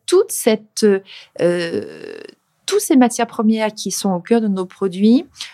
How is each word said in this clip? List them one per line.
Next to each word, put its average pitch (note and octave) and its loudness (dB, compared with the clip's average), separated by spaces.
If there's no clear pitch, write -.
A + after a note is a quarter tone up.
toute F#4+ 2
cette, - -2
euh, E3+ -4
toutes G4+ 0
ces D#4+ 2
matières A#3 2
premières A3 -2
qui G#3 -10
sont - -4
au F3+ -2
cœur A#3 2
de A3 -2
nos F#3 -2
produits G3+ 2